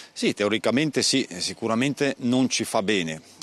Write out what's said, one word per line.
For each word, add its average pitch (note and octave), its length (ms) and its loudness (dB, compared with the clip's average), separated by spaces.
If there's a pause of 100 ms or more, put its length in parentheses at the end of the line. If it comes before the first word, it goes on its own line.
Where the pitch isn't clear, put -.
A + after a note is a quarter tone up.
(140)
Sì, G3+ 200 0
teoricamente A2+ 640 2
sì, C3+ 260 2 (120)
sicuramente A#2 800 -2
non B2+ 320 2
ci - 140 -2
fa A2 180 0
bene. F2 400 -2 (200)